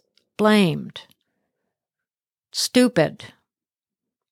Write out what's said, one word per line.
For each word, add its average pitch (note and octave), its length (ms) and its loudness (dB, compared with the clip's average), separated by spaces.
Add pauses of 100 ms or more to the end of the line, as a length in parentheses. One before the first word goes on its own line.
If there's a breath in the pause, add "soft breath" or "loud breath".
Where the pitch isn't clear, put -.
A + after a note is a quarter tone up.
(380)
blamed, G3+ 640 0 (1500)
stupid, - 720 -2 (1040)